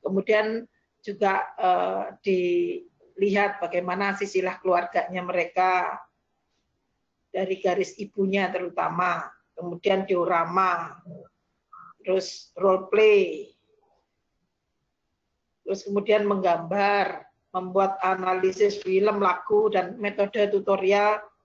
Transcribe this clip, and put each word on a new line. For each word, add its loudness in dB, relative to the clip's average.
Kemudian 0
juga, -2
eh, 0
dilihat -2
bagaimana -4
sisilah -2
keluarganya 0
mereka 0
dari -4
garis 0
ibunya -2
terutama, -2
kemudian -2
diorama, 0
terus -4
role 2
play, 4
terus -6
kemudian 2
menggambar, 0
membuat 0
analisis 0
film, 2
lagu, 2
dan -2
metode -2
tutorial 2